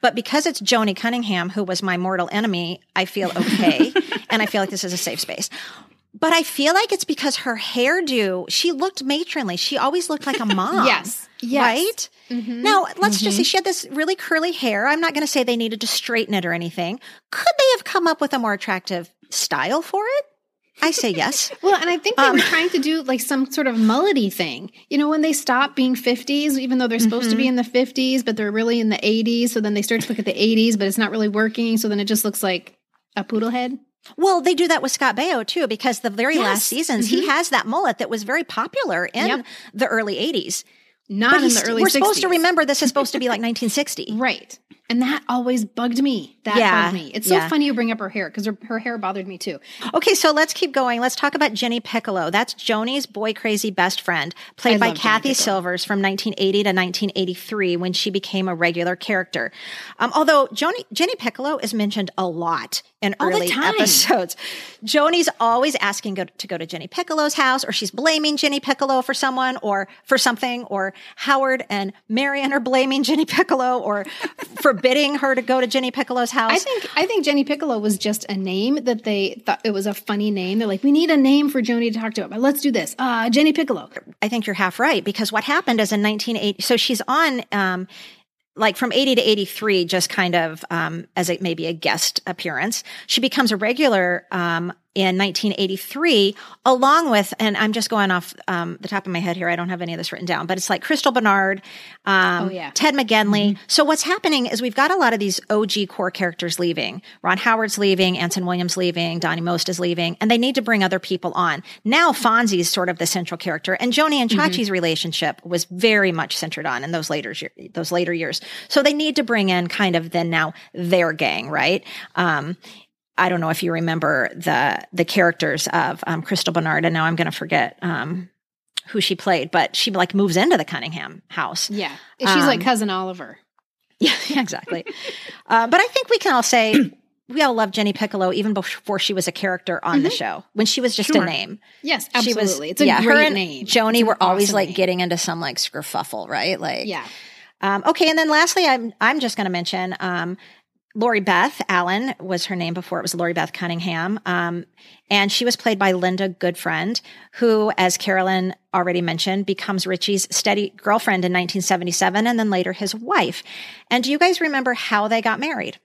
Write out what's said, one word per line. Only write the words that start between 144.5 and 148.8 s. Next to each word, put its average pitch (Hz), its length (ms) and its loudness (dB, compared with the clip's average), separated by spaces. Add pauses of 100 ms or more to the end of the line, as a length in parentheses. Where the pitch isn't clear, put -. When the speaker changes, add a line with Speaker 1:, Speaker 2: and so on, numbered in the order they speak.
Speaker 1:
like, 190 140 2
Speaker 3:
name. 180 40 -8
Speaker 1:
getting 185 260 2
into 175 160 0
some, 165 240 -4
like, 139 180 -6
skerfuffle, - 720 -6
right? 147 320 -2
Like, 147 280 -6
Speaker 3:
Yeah. 160 180 -8 (540)
Speaker 1:
um, 196 260 -2
okay, 320 240 4
and 320 80 2
then 320 100 2
lastly, 330 380 2
I'm, 240 340 0